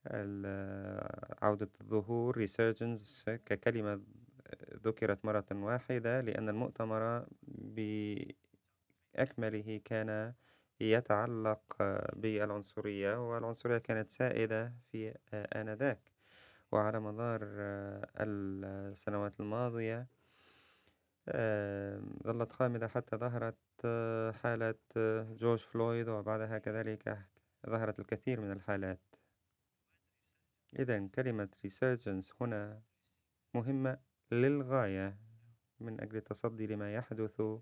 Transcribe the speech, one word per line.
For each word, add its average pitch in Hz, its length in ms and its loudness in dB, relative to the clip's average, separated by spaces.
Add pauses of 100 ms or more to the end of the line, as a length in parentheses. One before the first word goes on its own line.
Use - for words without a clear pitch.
ال-، 98 1300 -6
عودة 104 280 4 (120)
الظهور 113 640 0
resurgence 113 840 0
ككلمة 104 720 0 (760)
ذكرت 110 500 2
مرة 104 260 2
واحدة، 117 720 0
لأن 110 280 0
المؤتمر 113 760 0 (180)
بأكمله 107 920 -4 (1500)
كان 110 480 -2 (460)
يتعلق 110 840 4 (500)
بالعنصرية، 104 1160 0
والعنصرية 117 460 0
كانت 110 340 0
سائدة 113 600 2 (180)
في 110 240 -4 (180)
آنذاك. 107 760 -2 (600)
وعلى 110 280 4
مدار 110 400 -2 (800)
السنوات 98 1200 -2
الماضية، 117 680 -2 (1200)
آه، 101 720 0 (220)
ظلت 113 280 0
خامدة 120 360 2
حتى 120 300 -2
ظهرت، 117 400 -2 (280)
آه، 113 460 0
حالة، 113 440 0 (220)
آه، 110 360 2
جورج 113 260 4
فلويد، 117 500 0
وبعدها 110 480 -2
كذلك 107 640 -2 (500)
ظهرت 110 300 0
الكثير 113 420 -2
من 101 100 -2
الحالات. 95 480 -2 (1800)
إذن 113 280 2
كلمة 110 420 -2 (180)
resurgence 113 720 0
هنا 107 400 -4 (720)
مهمة 131 440 0 (340)
للغاية 120 840 4 (640)
من 113 220 -6
أجل 107 160 -6
التصدي 110 500 -2
لما 104 260 -2
يحدث 110 480 -4 (200)